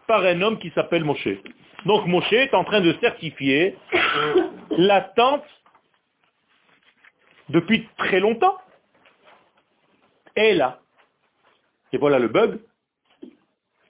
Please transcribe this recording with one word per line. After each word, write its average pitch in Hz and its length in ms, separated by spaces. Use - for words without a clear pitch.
par 208 180
un 175 180
homme 220 160
qui 170 120
s'appelle 165 340
Moshe. 139 240
Donc 196 200
Moshe 175 260
est 262 220
en 180 100
train 202 160
de 165 200
certifier 156 760
<coughs> - 800
l'attente 202 720
depuis 214 360
très 185 220
longtemps. 233 360
Et 214 180
là, 127 240
et 127 60
voilà 143 200
le 117 100
bug, 190 320